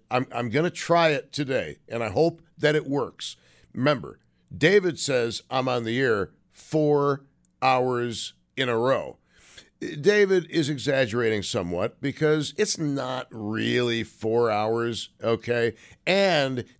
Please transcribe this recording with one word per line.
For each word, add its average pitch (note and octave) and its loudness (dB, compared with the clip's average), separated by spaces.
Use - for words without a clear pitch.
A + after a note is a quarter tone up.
I'm, B2+ 0
I'm A#2+ -4
gonna D#3 0
try E3+ 2
it C#3 -2
today, B2 -4
and A#2 -4
I G#2+ -4
hope D#3+ 2
that D3+ 2
it D3+ -2
works. C3+ -6
Remember, A#2 -2
David F3+ 2
says A#2+ -2
I'm B2+ -2
on B2 -2
the A2+ -2
air A2 0
four C#3+ 0
hours B2+ 0
in C3 -2
a A#2 0
row. A2+ 0
David F#3+ 4
is D3+ 0
exaggerating A#2+ 0
somewhat F2+ -4
because D3+ 0
it's - -2
not C3 -4
really A2+ -2
four A2+ 0
hours, A2 -2
okay? A#2 0
And D#3 2